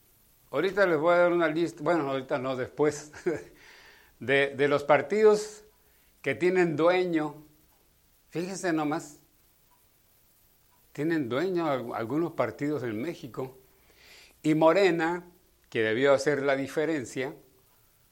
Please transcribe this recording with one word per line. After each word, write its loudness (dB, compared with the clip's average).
ahorita 0
les 2
voy 4
a 4
dar 4
una 2
lista, -4
bueno, 0
ahorita -4
no, -4
después, -2
<laughs> -20
de, 0
de 2
los 0
partidos 2
que -4
tienen 2
dueño. 0
Fíjense -6
nomás, -4
tienen -2
dueño -2
al-, -4
algunos -4
partidos -4
en -6
México. -10
Y 2
Morena, 4
que 0
debió 4
hacer 2
la 0
diferencia, -4